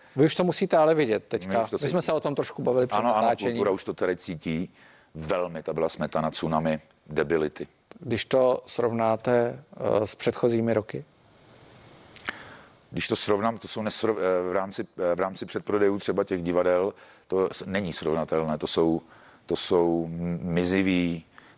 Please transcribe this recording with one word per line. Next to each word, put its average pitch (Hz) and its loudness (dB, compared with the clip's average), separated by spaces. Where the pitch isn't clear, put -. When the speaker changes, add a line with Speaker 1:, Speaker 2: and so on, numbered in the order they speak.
Speaker 1:
Vy 135 4
už - 0
to 185 0
musíte 180 2
ale 156 6
vidět 113 2
teďka. 92 -6
Speaker 2:
My 113 2
už 110 -2
to 107 -2
Speaker 1:
My - -4
jsme 143 -2
Speaker 2:
cítíme. 165 0
Speaker 1:
se 170 -2
o 151 0
tom 143 -4
trošku - -4
bavili 127 2
před 104 0
Speaker 2:
Ano, 113 2
ano, 110 4
Speaker 1:
natáčením. 117 0
Speaker 2:
kultura 101 2
už 95 -2
to 104 -6
tady 92 0
cítí. 87 -6
Velmi 82 -4
ta 80 -4
byla 80 0
smetana 78 -2
tsunami 80 0
debility. 76 -2
Speaker 1:
Když 117 -4
to 131 2
srovnáte, 120 0
eh, 104 -2
s - -12
předchozími 117 2
roky? 110 -2
Speaker 2:
Když - -4
to 117 0
srov-, 107 0
to - -14
jsou - -6
nesrov-, 107 0
eh, 90 2
v - -4
rámci, 98 -4
eh, 87 2
v 85 -2
rámci 95 -2
předprodejů 101 0
třeba 98 0
těch 95 -2
divadel, 90 2
to 92 2
s-, - -8
není 95 -2
srovnatelné. 80 0
To 78 -4
jsou, 82 2
to 85 -2
jsou 85 2
m-, 85 -4
mizivý, 90 0